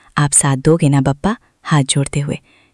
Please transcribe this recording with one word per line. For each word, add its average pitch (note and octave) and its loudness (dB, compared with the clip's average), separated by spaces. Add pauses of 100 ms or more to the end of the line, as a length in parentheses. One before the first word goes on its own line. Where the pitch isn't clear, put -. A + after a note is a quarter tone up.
(160)
आप C#3+ 0
साथ C#3 2
दोगे D#3 2
ना C#3 2
बप्पा? C#3 -2 (260)
हाथ D3+ 0
जोड़ते C#3 -4
हुए। C#3+ -6 (360)